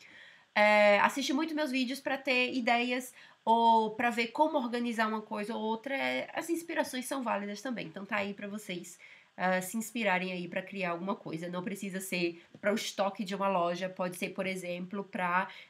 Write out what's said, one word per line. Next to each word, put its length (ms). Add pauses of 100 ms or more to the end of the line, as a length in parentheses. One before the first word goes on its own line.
(540)
é, 460
assiste 340
muito 200
meus 160
vídeos 300
pra 160
ter 380
ideias 580 (320)
ou 460
pra 180
ver 200
como 280
organizar 500
uma 140
coisa 340
ou 80
outra, 320
é, 380
as 160
inspirações 560
são 180
válidas 380
também, 280
então 180
tá 100
aí 160
pra 160
vocês, 500 (380)
ah, 240
se 160
inspirarem 560
aí 140
pra 160
criar 280
alguma 260
coisa. 320
Não 140
precisa 380
ser 420 (180)
pra 120
o 40
estoque 480
de 100
uma 140
loja, 400
pode 280
ser, 140
por 160
exemplo, 580
pra 440 (220)